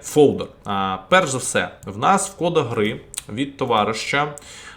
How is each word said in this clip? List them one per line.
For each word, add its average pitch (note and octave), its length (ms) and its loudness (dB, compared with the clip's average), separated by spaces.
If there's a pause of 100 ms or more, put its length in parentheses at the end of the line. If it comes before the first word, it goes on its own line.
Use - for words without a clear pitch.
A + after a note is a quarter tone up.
фолдер. A2 440 4 (180)
А, F#2+ 340 -2 (100)
перш F#3 200 4
за C3 100 -2
все, F#2 320 -2 (160)
в G2+ 120 -10
нас F#3 320 2
в - 60 -18
кодах D#3+ 300 0
гри A2 340 -2 (320)
від C3+ 240 -6
товариша, A#2 800 0 (420)